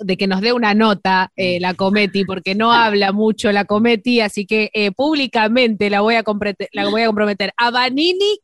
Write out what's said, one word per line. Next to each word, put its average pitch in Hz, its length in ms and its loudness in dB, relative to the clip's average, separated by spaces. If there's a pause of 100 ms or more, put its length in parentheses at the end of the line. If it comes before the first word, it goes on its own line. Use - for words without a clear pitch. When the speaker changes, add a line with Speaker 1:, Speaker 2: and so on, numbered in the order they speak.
Speaker 1:
de 185 140 -2
que 196 80 -2
nos 190 160 -2
dé 233 100 0
una 226 220 0
nota, 190 640 2
eh, 180 220 -2
Speaker 2:
Mm. 175 40 -6
Speaker 1:
la 180 100 -2
Cometi, 196 540 0
porque 185 280 -6
no 226 200 2
habla 208 380 2
mucho 214 400 0
la 202 120 0
Cometi, 233 560 2
así 208 240 -2
que, 214 300 -2
eh, 208 180 0
públicamente 233 960 0
la 202 140 0
voy 226 140 2
a 220 80 0
comprete-, 208 480 -4
la 202 180 -4
voy 214 100 0
a 226 60 2
comprometer 208 500 -2
a 240 140 0
Vanini 330 720 0